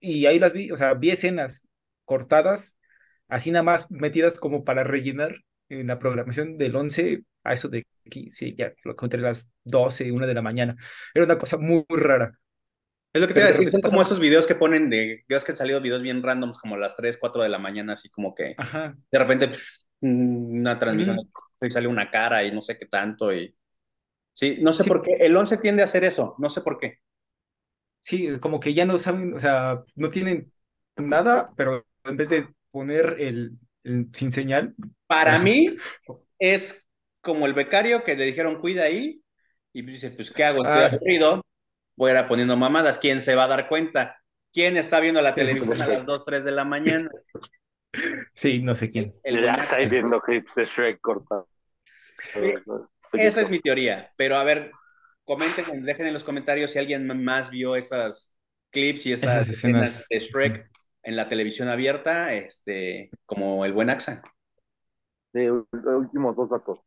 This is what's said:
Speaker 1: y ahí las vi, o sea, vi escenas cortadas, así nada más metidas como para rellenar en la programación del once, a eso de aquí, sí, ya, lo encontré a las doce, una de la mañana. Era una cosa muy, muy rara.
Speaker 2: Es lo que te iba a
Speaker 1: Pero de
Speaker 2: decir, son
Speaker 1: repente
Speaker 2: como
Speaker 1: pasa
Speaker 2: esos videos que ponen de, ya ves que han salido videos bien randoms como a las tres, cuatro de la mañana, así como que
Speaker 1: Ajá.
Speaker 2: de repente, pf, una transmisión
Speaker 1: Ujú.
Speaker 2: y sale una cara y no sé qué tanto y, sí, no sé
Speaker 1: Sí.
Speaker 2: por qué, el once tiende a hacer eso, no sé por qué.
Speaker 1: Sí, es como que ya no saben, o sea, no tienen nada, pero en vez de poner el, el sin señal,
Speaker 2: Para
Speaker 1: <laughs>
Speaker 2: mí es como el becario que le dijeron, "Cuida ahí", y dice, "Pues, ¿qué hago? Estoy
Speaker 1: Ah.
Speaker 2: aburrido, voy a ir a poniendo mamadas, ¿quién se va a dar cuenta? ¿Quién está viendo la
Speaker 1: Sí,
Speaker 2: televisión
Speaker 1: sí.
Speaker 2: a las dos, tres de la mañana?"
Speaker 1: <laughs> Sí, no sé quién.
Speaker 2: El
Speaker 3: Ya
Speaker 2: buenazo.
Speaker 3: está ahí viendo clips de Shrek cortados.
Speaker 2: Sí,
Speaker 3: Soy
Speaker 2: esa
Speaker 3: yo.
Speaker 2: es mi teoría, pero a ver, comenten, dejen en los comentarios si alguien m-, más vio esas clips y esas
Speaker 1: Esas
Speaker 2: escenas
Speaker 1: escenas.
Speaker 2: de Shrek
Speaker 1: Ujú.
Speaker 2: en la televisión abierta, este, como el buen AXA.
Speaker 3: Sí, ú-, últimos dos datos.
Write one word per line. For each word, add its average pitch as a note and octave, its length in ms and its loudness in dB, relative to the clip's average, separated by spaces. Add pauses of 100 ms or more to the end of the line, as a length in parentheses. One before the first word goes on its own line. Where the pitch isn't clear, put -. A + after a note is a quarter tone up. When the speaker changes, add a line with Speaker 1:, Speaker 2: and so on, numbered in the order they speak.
Speaker 1:
y D3+ 200 2
ahí D#3+ 120 6
las F3+ 140 4
vi, F#3+ 180 -8
o D#3+ 60 -8
sea, C3+ 180 2
vi C#3 160 0
escenas F3+ 560 -4 (380)
cortadas, D#3 760 2 (500)
así B2+ 220 -4
nada E3+ 140 4
más E3 260 2
metidas D#3+ 500 0
como C#3+ 240 -4
para C3 200 0
rellenar C3+ 520 -4 (320)
en C3 200 -8
la B2 100 -4
programación B2+ 600 -4
del B2+ 180 0
once, D3 480 -2 (200)
a - 100 -2
eso B2 140 -6
de A#2+ 180 -8 (200)
aquí, A#2+ 240 -16
sí, B2+ 260 -10
ya, - 160 -6 (120)
lo A#2 80 -10
encontré B2 280 -6
a A#2+ 40 -6
las A#2+ 260 -4 (140)
doce, B2+ 480 0
una B2+ 140 -2
de B2+ 80 0
la A#2 80 -2
mañana. A#2+ 340 -2 (380)
Era E3+ 100 8
una E3 140 4
cosa - 200 -2
muy, D#3+ 300 2
muy D#3+ 120 0
rara. A#2+ 380 2 (760)
Speaker 2:
Es D#3 80 2
lo F3+ 80 4
que F#3 60 -2
te F#3 60 8
iba G#3 60 8
a - 20 10
Speaker 1:
Pero F3+ 40 8
de - 0 -
Speaker 2:
decir, F3+ 180 4
son G3 100 4
Speaker 1:
repente - 20 -4
Speaker 2:
como F#3+ 180 4
Speaker 1:
pasa - 20 8
Speaker 2:
esos F#3 180 2
videos D#3+ 260 6
que E3+ 100 4
ponen D#3 340 4
de, A2 380 -2
ya C3+ 80 0
ves C#3 80 -2
que - 80 -6
han C#3 60 -6
salido C3+ 220 -2
videos B2 220 -4
bien B2+ 200 -4
randoms B2+ 360 -4
como G#2+ 160 -8
a G2+ 40 -6
las - 180 -4
tres, A#2 220 -4
cuatro A#2+ 240 -2
de A2 60 2
la G2 100 -2
mañana, G#2 360 -8
así - 160 -20
como F#2+ 240 -8
que C#2+ 220 -8
Speaker 1:
Ajá. D#3 400 -8 (140)
Speaker 2:
de C3+ 80 2
repente, C3 300 2
pf, - 160 -10 (360)
una A#2+ 800 0
transmisión B2 380 0
Speaker 1:
Ujú. - 120 -10 (340)
Speaker 2:
y B2 80 -2
sale A#2+ 180 -2
una A2 220 -2
cara A2+ 340 0
y G2+ 80 -4
no G#2 100 -6
sé - 160 -10
qué G2+ 80 -16
tanto G#2 460 -2
y, F2+ 240 -6 (760)
sí, C#3 280 -2
no D#3 120 4
sé F#3 120 2
Speaker 1:
Sí. G3 60 2
Speaker 2:
por E3+ 120 2
qué, F3+ 180 2
el E3+ 160 8
once G#3 220 2
tiende G#3 240 4
a F#3+ 40 6
hacer F#3 180 2
eso, D3 340 0
no C#3+ 120 -2
sé - 120 -6
por - 160 -4
qué. - 200 -10 (1000)
Speaker 1:
Sí, F3+ 260 -4
es C#3 120 -4
como D3+ 220 -2
que D3 140 -2
ya E3+ 100 4
no F#3 140 2
saben, F#3 360 -4
o C#3+ 60 -8
sea, C3 420 0 (140)
no D3+ 140 -4
tienen F3+ 420 -4 (440)
nada, E3 600 2
pero C3 300 -2 (180)
en C#3 120 -8
vez D3+ 120 -2
de D#3+ 200 0 (220)
poner D#3 480 -2
el, A#2+ 400 -6 (240)
el B2 300 -4
sin C3+ 180 -6
señal, C3+ 440 -2 (320)
Speaker 2:
Para D#3+ 320 4
Speaker 1:
<laughs> - 0 -
Speaker 2:
mí B3 380 4 (640)
es F#3+ 500 0 (320)
como D#3 260 -2
el C#3 80 0
becario G#3+ 500 0
que D3 120 -2
le C3+ 80 -2
dijeron, D#3 360 -2
"Cuida F3 240 -2
ahí", A3 380 -4 (500)
y B2 100 -12
dice, B2+ 280 -12
"Pues, - 200 -14
¿qué D3+ 140 2
hago? C#3 200 2
Estoy D3+ 180 6
Speaker 1:
Ah. D3+ 100 6
Speaker 2:
aburrido, E3 500 2 (540)
voy C3 140 4
a C3 40 4
ir C3 40 6
a B2 100 0
poniendo B2 280 2
mamadas, C#3 420 2
¿quién C3+ 220 0
se B2+ 140 2
va B2+ 100 6
a B2+ 40 0
dar C3 200 0
cuenta? D#3 540 -2 (300)
¿Quién F3 240 2
está D#3+ 240 2
viendo D#3+ 220 2
la C3+ 140 2
Speaker 1:
Sí, D3 80 0
Speaker 2:
televisión C3 380 -2
Speaker 1:
sí. - 0 -
Speaker 2:
a C#3 60 -2
las C3 180 -2
dos, C#3+ 180 -4
tres C#3+ 200 -4
de C#3 80 -2
la C#3 120 -2
mañana?" D#3+ 460 -2 (840)
Speaker 1:
<laughs> - 400 -8
Sí, B2+ 260 0
no B2 140 -2
sé A2+ 160 -4
quién. G#2 320 -6
Speaker 2:
El B2 180 -2
Speaker 3:
Ya - 0 -
Speaker 2:
buenazo. A#2+ 240 2
Speaker 3:
está - 120 -2
ahí C3 120 2
viendo A#2+ 320 2
clips - 340 -4
de A#2 100 0
Shrek A#2 360 -4
cortados. G2+ 480 -6 (680)
Speaker 2:
Sí, G2+ 400 -4 (560)
Speaker 3:
Soy A3 160 -2
Speaker 2:
esa G#3+ 140 2
Speaker 3:
yo. - 0 -
Speaker 2:
es G#3 100 0
mi F3 100 -2
teoría, B2+ 560 -2
pero C3+ 200 0
a C#3 80 0
ver, D3+ 280 0 (520)
comenten, D#3+ 600 -6
dejen D3 220 -4
en D3+ 80 -4
los D3 100 -10
comentarios C#3+ 460 -4
si D3 80 -4
alguien C#3 320 -4
m-, C3 40 -6
más B2+ 360 -2
vio B2+ 260 -4
esas A#2+ 640 -6 (320)
clips C#3+ 360 -2
y B2+ 60 -2
esas B2 220 0
Speaker 1:
Esas A2+ 140 0
Speaker 2:
escenas A#2+ 480 2
Speaker 1:
escenas. - 120 -12
Speaker 2:
de A2 120 -2
Shrek C3 340 -2
Speaker 1:
Ujú. - 140 -16 (340)
Speaker 2:
en A2+ 140 -8
la A2 120 -4
televisión A2 400 -4
abierta, C#3 640 -2
este, F#2+ 760 -8 (160)
como G2 380 -4
el G2 80 -2
buen A2+ 180 0
AXA. C3 320 -6 (1080)
Speaker 3:
Sí, A#2+ 160 0
ú-, A#2 240 -2
últimos C3 640 -2
dos A#2+ 140 -4
datos. A#2 360 -6